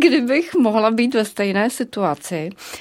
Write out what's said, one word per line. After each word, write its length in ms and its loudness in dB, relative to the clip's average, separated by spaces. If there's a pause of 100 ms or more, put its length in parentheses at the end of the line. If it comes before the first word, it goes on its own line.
kdybych 540 2
mohla 360 4
být 240 0
ve 100 2
stejné 460 0
situaci, 800 -4 (300)